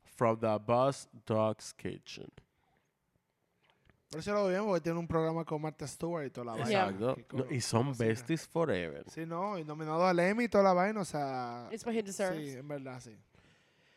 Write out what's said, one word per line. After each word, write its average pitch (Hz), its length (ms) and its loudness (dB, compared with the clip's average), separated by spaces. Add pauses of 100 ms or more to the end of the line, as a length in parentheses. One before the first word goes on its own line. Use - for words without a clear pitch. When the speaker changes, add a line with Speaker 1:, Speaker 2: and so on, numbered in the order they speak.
Speaker 1:
from 113 360 2
the 110 180 2
Boss 120 500 2 (180)
Dog's 110 480 2
Kitchen. - 540 -10 (1800)
Speaker 2:
Por 151 120 -8
eso 196 120 -4
lo 208 120 4
veo 185 40 4
bien, 190 160 2
porque 180 160 2
tiene 170 180 -2
un 170 80 -4
programa 160 360 0
con 156 180 -4
Martha 156 240 -6
Stewart 165 420 -4
y - 20 -6
toda 120 160 -8
la 120 80 -6
vaina. 113 160 -2
Speaker 3:
Yeah. - 200 4
Speaker 1:
Exacto. 107 260 0
Speaker 2:
Que 120 100 -16
co-, - 140 -8
Speaker 1:
No, 131 120 0
y 135 80 -2
son 117 280 2
Speaker 2:
cocina. 117 200 0
Speaker 1:
besties 117 400 -2
forever. 90 640 0
Speaker 2:
Sí, 160 160 -10
no, 180 340 -4
y 156 60 -8
nominado 156 420 0
al 180 120 6
Emmy 208 260 4
y - 40 -2
toda 202 140 6
la 190 100 8
vaina, 202 280 2
o 170 40 -2
sea, 127 640 -6
Speaker 3:
It's 214 140 -10
what 233 80 -2
he 226 80 0
deserves. 185 520 -4
Speaker 2:
sí, 123 40 -10
en 139 100 -12
verdad, 135 340 -8
sí. 113 140 -18 (800)